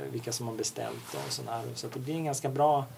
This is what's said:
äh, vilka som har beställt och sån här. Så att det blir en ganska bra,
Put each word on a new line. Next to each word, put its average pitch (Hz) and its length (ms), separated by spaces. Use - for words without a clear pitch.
äh, 135 60
vilka 120 200
som 120 160
har 113 80
beställt 113 600
och 127 60
sån 127 140
här. 117 160
Så 120 120
att 117 60
det 131 60
blir 139 160
en 165 100
ganska 143 240
bra, 143 360